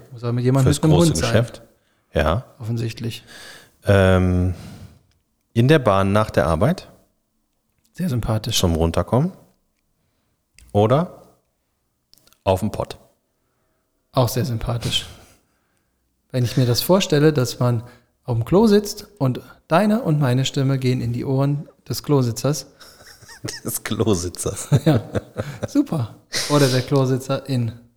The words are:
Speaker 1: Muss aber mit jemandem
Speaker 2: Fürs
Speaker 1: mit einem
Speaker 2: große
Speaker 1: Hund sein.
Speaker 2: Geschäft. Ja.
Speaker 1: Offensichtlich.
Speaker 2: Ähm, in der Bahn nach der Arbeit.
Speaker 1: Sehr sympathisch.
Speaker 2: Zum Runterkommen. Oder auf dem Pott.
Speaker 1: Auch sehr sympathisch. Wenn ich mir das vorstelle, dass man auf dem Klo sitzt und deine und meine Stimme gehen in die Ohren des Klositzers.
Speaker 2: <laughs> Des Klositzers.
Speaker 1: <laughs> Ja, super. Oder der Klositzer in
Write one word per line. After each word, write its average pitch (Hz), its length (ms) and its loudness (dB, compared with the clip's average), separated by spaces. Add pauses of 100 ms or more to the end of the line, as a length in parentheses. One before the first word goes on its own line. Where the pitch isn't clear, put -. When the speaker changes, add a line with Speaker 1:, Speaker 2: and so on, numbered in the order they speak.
(120)
Speaker 1:
Muss 117 120 -16
aber 120 100 -4
mit 123 100 -4
jemandem 131 300 2
Speaker 2:
Fürs 147 80 0
Speaker 1:
mit - 20 0
einem 156 100 4
Speaker 2:
große 170 160 4
Speaker 1:
Hund - 80 0
sein. 120 140 -2
Speaker 2:
Geschäft. 117 300 0 (520)
Ja. 80 300 0 (160)
Speaker 1:
Offensichtlich. 117 640 -8 (600)
Speaker 2:
Ähm, 92 720 4 (960)
in 120 140 2
der 156 120 6
Bahn 98 320 2
nach 107 200 2
der - 160 2
Arbeit. 92 420 0 (1040)
Speaker 1:
Sehr 180 160 -4
sympathisch. 113 500 -2
Speaker 2:
Zum 85 160 2
Runterkommen. 90 560 0 (1400)
Oder 117 480 2 (1200)
auf 95 160 0
dem 104 120 -4
Pott. - 260 -10 (1120)
Speaker 1:
Auch 127 160 0
sehr 117 160 -4
sympathisch. 117 640 -6 (1300)
Wenn 127 120 0
ich - 140 -2
mir 131 80 4
das 120 160 0
vorstelle, 156 500 2
dass 135 280 -2
man 120 240 0 (420)
auf 120 100 -2
dem 117 80 -2
Klo 202 240 4
sitzt 208 400 0 (120)
und 127 200 0 (300)
deine 208 320 2
und 151 180 0
meine 131 260 2
Stimme 135 320 0
gehen 127 220 0
in 120 140 -4
die 123 100 -4
Ohren 139 460 -2 (180)
des - 160 -8
Klositzers. 135 640 -2 (760)
Speaker 2:
<laughs> - 200 -12
Des - 200 -10
Klositzers. 104 920 -4
Speaker 1:
<laughs> - 80 -4
Ja, 139 160 2 (680)
super. 165 480 -4 (340)
Oder 143 180 4
der 127 140 0
Klositzer 131 640 -2
in 120 260 -2 (240)